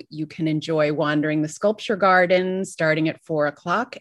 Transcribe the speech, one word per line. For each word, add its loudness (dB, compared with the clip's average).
you -8
can -4
enjoy 0
wandering 0
the -4
sculpture -2
garden 2
starting 0
at -8
four -2
o'clock. -4